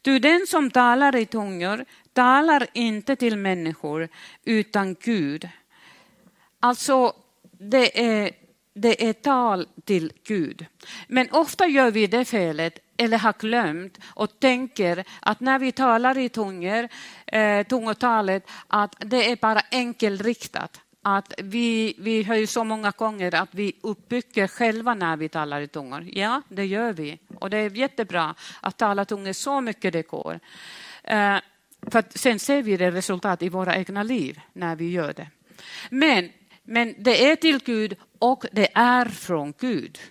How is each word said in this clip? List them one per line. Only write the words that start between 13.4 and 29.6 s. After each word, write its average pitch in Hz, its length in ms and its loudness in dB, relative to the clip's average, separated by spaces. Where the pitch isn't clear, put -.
och - 340 -6
tänker 233 640 0
att - 200 0
när 262 200 2
vi 262 120 0
talar 254 460 2
i 247 120 -2
tungor, 202 580 -4
eh, 208 420 2
tungotalet, 220 800 0
att 208 320 0
det 226 320 2
är 233 40 0
bara 220 260 2
enkelriktat. 226 1080 -4
Att 202 320 0
vi, 220 600 -2
vi 220 260 -2
hör 220 120 -2
ju 214 120 2
så 233 160 -2
många 220 280 -2
gånger 202 440 -4
att 175 160 0
vi 196 300 -4
uppbygger 220 680 -4
själva 226 460 -2
när 165 240 -2
vi 156 120 -6
talar 147 320 -6
i 147 60 -8
tungor. 143 460 -12
Ja, 226 360 -2
det 196 160 -6
gör 214 280 -4
vi. 156 260 -10
Och 190 140 -8
det 214 80 -2
är 214 120 -2
jättebra 196 680 -4
att - 160 -8
tala 202 280 0
tungor 196 280 -6
så 277 280 -2